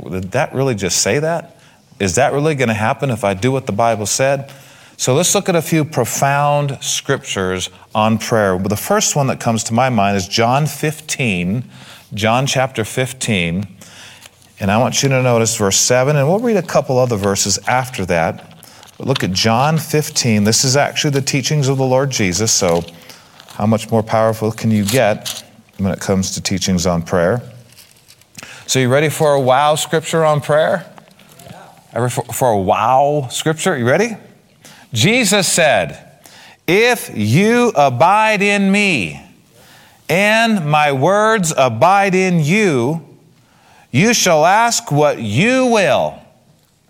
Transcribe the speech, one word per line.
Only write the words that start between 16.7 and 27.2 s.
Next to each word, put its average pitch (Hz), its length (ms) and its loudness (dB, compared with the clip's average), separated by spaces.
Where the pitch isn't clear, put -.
other 123 180 2
verses 98 420 -2
after 123 380 -2
that. 85 480 -2
But - 100 -12
look 135 160 -2
at 92 100 -2
John 117 440 0
fifteen. 127 680 0
This 110 200 2
is 131 140 0
actually 147 320 0
the 139 100 0
teachings 135 480 -2
of 135 80 0
the 131 80 0
Lord 131 240 2
Jesus, 107 440 -2
so 85 300 0
how - 180 -6
much 110 240 0
more 113 120 2
powerful 110 480 0
can 113 200 -2
you 104 160 2
get 107 580 -2
when 95 160 -2
it - 80 -8
comes 95 360 -2
to - 40 -8
teachings 90 460 -2
on 85 160 0
prayer? 95 400 0